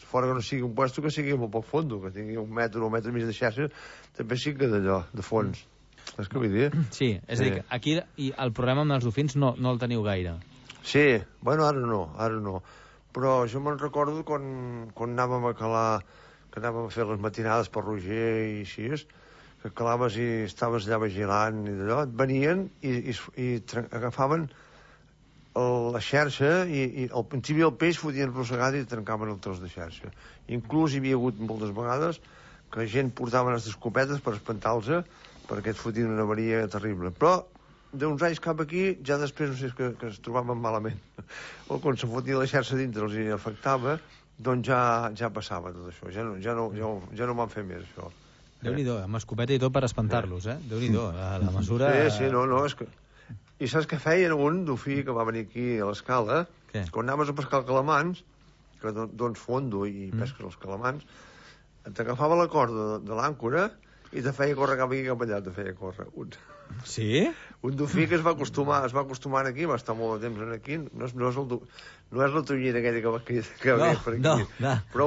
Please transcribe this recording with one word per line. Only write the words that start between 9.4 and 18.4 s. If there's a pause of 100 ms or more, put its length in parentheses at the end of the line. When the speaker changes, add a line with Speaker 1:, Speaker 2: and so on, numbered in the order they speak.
Speaker 2:
no
el
teniu
gaire. (480)
Speaker 1:
Sí, (220)
bueno,
ara
no, (100)
ara
no. (520)
Però
jo
me'n
recordo
quan,
quan
anàvem
a
calar, (480)
que
anàvem
a
fer
les
matinades
per
Roger